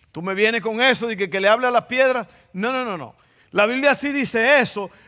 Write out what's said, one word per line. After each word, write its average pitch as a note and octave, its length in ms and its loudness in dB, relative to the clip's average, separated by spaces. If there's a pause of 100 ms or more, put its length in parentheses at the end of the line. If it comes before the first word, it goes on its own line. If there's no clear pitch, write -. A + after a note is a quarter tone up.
(100)
Tú D#3 120 -14
me F#3+ 120 -6
vienes G#3+ 260 0
con A3 220 -6
eso B3 240 0
de A3+ 100 -6
que, F#3 140 -6
que F#3+ 100 -4
le G3 80 4
hable A#3+ 200 2
a - 20 0
las A#3+ 140 0
piedras. B3+ 420 0 (260)
No, G#3+ 200 -4
no, B3+ 120 -4
no, G3 140 -8
no. A#2 160 -14 (380)
La G3+ 140 6
Biblia C4 280 2
sí C#4 160 -6
dice C4+ 500 2
eso, G3+ 300 -4 (180)